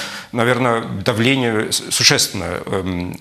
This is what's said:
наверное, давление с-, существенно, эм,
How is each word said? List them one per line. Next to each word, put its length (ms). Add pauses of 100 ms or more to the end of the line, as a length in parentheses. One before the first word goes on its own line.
(320)
наверное, 520 (220)
давление 640
с-, 200
существенно, 540 (200)
эм, 560